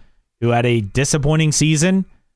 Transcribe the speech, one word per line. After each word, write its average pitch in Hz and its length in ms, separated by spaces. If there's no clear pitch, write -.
who 117 80
had 120 160
a 120 160
disappointing 143 680
season. 160 520